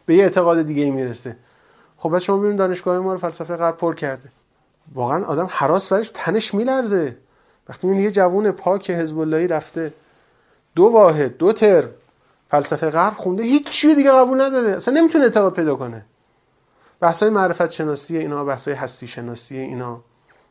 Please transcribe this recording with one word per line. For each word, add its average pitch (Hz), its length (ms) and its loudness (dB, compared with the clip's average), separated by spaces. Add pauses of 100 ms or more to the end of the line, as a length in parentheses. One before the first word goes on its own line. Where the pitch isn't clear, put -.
به 165 80 4
یه 190 80 8
اعتقاد 175 400 2
دیگه‌ای 147 280 -2
می‌رسه. 131 460 -6 (600)
خب، 165 140 -6
بعد 175 120 0
شما 196 140 0
ببینید 208 220 -2
دانشگاه 180 400 -2
ما 190 140 -4
رو 185 60 -6
فلسفهٔ 165 380 -8
غرب 165 200 -2
پر 165 180 -2
کرده. 135 340 -10 (640)
واقعاً 131 300 -2
آدم 165 260 -4
هراس 160 420 0
برش، 208 220 0
تنش 208 400 -4
می‌لرزه. 202 640 -2 (520)
وقتی 131 180 -10
می‌بینی 196 180 0
یه 214 60 0
جوون 196 400 2
پاک 190 400 -2
حزب 160 280 -4
اللهی 160 280 -2
رفته 160 480 -6 (800)
دو 170 100 6
واحد، 170 520 4
دو 185 160 2
ترم 190 380 4 (600)
فلسفهٔ 147 400 0
غرب 180 240 0
خونده، 185 280 -4
هیچ 277 280 0
چیز 302 260 4
دیگه 277 160 6
قبول 262 280 4
نداره، 262 300 0
اصلاً 240 240 -2
نمی‌تونه 320 300 4
اعتقاد 202 300 2
پیدا 156 200 0
کنه. 117 320 -10 (920)
بحث‌های 175 320 2
معرفت 180 380 0
شناسی 156 460 -6
اینا، 147 280 -6
بحث‌های 139 320 -6
هستی 127 300 -10
شناسی 120 520 -12
اینا، 123 420 -10 (500)